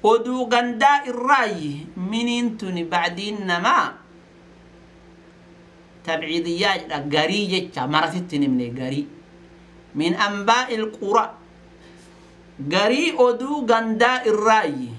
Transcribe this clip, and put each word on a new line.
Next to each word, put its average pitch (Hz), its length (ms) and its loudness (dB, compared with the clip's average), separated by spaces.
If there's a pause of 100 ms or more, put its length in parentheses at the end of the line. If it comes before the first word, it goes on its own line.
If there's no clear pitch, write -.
Oduu 233 440 2
gandaa 247 600 4
irraayi 214 800 0 (240)
miniin 240 460 -2
tuni 180 280 -6
bacdiin 180 640 -4
namaa 180 460 2 (2000)
tabciidiyyaa 170 760 -2
jedha. 151 220 -8 (140)
Garii 180 340 0
jecha 180 400 -4
marasitti 165 480 -2
hin 143 80 2
himne 127 260 0 (100)
garii. 139 280 -6 (880)
Min 170 200 0 (120)
anbaa'il 220 580 0 (140)
qura. 220 260 2 (1500)
Garii 247 420 2
oduu 254 460 2 (100)
gandaa 226 520 2
irraayi. 214 760 2